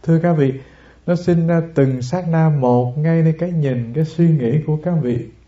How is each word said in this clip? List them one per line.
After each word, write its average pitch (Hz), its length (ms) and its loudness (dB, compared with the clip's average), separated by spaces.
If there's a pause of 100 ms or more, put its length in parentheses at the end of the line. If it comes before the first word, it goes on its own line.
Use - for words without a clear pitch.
Thưa 165 160 2
các 170 140 0
vị, 139 200 2 (540)
nó 175 100 0
sinh 170 300 0
ra 170 160 0 (120)
từng 131 280 2
sát 175 260 -6
na 160 200 2
một, 123 500 0
ngay 165 240 2
nơi 160 160 2
cái 175 140 -4
nhìn, 127 400 -2
cái 156 120 0
suy 170 240 2
nghĩ 147 380 2
của 151 180 -2
các 175 180 0
vị. 123 240 -2 (220)